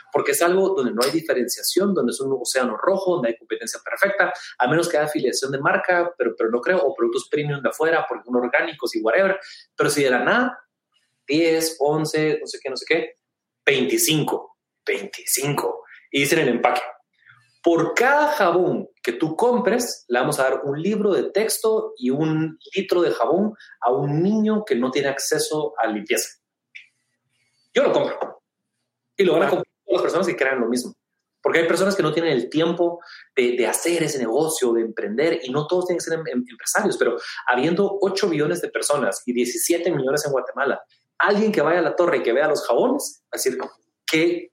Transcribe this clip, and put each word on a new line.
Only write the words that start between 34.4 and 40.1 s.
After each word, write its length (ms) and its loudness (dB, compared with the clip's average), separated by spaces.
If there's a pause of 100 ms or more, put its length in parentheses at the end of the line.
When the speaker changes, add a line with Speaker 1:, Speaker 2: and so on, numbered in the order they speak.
Speaker 1:
de 100 2
emprender, 640 -2
y 60 -8
no 160 -2
todos 200 0
tienen 120 -2
que 60 -6
ser 100 -4
em-, 120 -6
em-, 220 -2
empresarios, 480 -2
pero 200 0 (300)
habiendo 540 2
ocho 280 0
billones 320 -2
de 80 -6
personas 580 -2
y 60 -2
diecisiete 600 0
millones 340 0